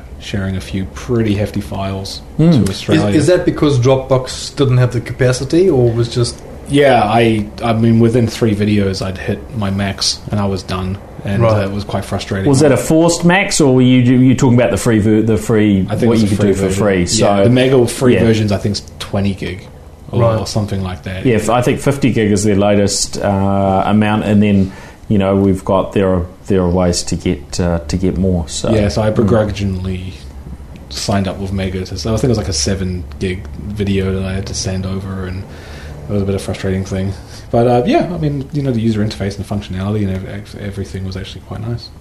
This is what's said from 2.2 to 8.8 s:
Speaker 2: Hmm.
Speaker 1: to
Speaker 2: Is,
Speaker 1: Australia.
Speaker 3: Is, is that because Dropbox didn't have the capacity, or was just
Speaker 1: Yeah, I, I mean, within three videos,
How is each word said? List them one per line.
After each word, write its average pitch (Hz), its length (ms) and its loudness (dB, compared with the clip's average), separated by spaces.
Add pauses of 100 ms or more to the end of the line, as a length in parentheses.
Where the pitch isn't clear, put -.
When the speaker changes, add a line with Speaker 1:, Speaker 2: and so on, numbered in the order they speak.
Speaker 2:
Hmm. 160 140 6
Speaker 1:
to 135 100 4
Speaker 2:
Is, 92 80 2
Speaker 1:
Australia. 156 380 0
Speaker 3:
Is, 104 80 2
is 147 120 2
that 180 180 4
because 143 340 2
Dropbox - 760 0
didn't 127 220 2
have 123 160 2
the 117 80 -2
capacity, 131 680 0
or 127 240 4
was 117 220 0
just - 300 -2 (240)
Speaker 1:
Yeah, 139 360 4
I, 110 420 2 (180)
I 117 100 0
mean, 113 260 4
within 117 260 4
three 107 300 0
videos, 101 500 0